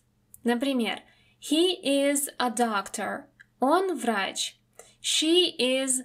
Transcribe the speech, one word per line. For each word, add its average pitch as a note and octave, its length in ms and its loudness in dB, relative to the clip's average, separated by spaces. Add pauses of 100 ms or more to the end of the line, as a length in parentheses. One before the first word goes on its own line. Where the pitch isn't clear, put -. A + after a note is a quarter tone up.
(440)
Например, A#3+ 560 0 (400)
he E4+ 440 0
is C#4 460 0 (100)
a B3+ 100 0
doctor. A3 800 -4 (320)
Он E4+ 380 2
врач. A3 600 -2 (440)
She E4 560 2
is B3+ 480 0